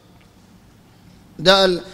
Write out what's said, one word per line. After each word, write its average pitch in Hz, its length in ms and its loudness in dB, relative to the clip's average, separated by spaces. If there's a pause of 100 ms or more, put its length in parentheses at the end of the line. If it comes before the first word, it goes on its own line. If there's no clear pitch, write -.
(1400)
ده 190 260 2
ال-، 180 160 -2 (140)